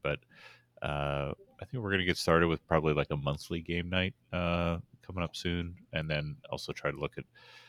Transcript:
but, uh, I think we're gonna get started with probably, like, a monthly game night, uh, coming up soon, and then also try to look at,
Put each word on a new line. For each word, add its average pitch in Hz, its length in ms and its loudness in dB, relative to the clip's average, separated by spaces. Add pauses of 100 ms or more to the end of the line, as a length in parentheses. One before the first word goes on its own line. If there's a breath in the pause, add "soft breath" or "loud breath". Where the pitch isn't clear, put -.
but, 71 160 0 (640 loud breath)
uh, 71 500 0 (260)
I - 60 -14
think 127 180 -8
we're 101 80 -4
gonna 95 140 2
get 87 140 2
started 82 300 6
with 80 180 0
probably, 78 260 4
like, 73 180 0
a 78 60 0
monthly 73 460 -2
game 87 260 -4
night, 92 260 0 (160)
uh, 87 460 0 (240)
coming 92 240 -6
up - 100 -6
soon, 87 400 -2 (200)
and 78 160 -2
then 76 260 -2 (140)
also - 240 -6
try - 160 -2
to - 80 -4
look 71 180 -4
at, 67 80 -8 (440 loud breath)